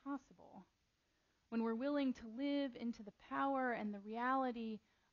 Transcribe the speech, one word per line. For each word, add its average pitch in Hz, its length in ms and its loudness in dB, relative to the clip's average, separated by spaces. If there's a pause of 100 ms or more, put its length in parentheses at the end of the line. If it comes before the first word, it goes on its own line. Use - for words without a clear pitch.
possible 190 640 -8 (800)
when 226 140 2
we're 226 120 2
willing 269 400 2
to 226 220 -10
live 277 420 2
into 226 240 -4
the 202 100 -12 (180)
power 269 420 2
and 208 220 -2
the 202 60 -8
reality 233 800 0 (320)